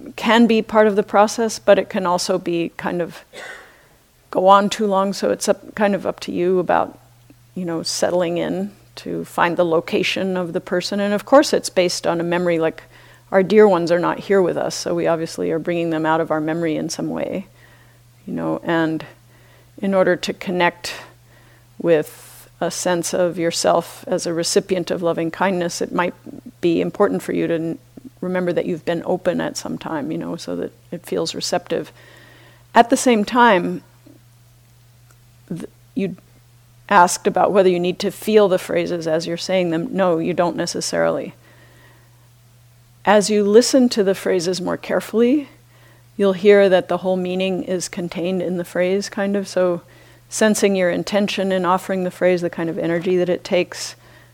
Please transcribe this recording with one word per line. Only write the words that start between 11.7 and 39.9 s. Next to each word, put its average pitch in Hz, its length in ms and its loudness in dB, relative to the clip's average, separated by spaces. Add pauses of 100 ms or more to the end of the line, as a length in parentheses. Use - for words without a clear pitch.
based 175 380 0
on 170 120 0
a 165 40 -2
memory, 175 340 0
like, 160 240 -2 (480)
our 190 140 4
dear 214 240 6
ones 170 240 2
are 175 80 4
not 160 180 -2
here 196 240 2
with 165 140 0
us, - 180 -4
so - 220 -4
we 165 100 0
obviously 165 460 -2
are 165 80 -2
bringing 170 300 -2
them 160 140 -2
out 160 160 2
of 156 120 -4
our 156 80 0
memory 160 340 -2
in 156 140 -4
some 165 200 -6
way, 165 380 -6 (800)
you 185 60 -12
know, 160 320 -6
and 160 420 -2 (720)
in 196 140 -2
order 185 220 4
to - 160 -6
connect 175 640 -2 (840)
with - 540 0 (260)
a 170 100 -4
sense 175 440 -4
of 180 240 -2
yourself 170 680 0
as 180 180 -2
a 170 80 -4
recipient 170 560 -2
of 180 100 -4
loving 165 300 -2
kindness, 175 500 -2
it - 120 -6
might 175 220 -2 (460)
be 175 200 2
important 185 420 0
for 180 100 -6
you 165 140 -2
to 165 80 -2
n-, 165 240 -4 (420)
remember 180 320 -2
that 170 140 -2
you've 175 180 -6
been 170 220 -2
open 175 340 -2
at 160 160 -6
some - 220 -8
time, - 320 -6
you 165 80 -6
know, 170 160 -8
so 170 220 -8
that - 160 -8 (180)
it 175 160 -12
feels 165 300 -4
receptive. - 560 -6 (840)
At 233 160 6
the 277 60 4
same 226 280 2
time, 185 600 2 (1600)
th-, 165 220 -12 (240)
you 170 220 -4 (720)
asked 185 400 4
about 185 240 2
whether 190 160 6
you 175 100 2
need 175 220 -2
to 202 100 -4
feel 214 380 4
the 180 100 2
phrases 170 480 -4
as 160 180 0
you're 170 120 -4
saying 180 340 0
them. 165 220 -2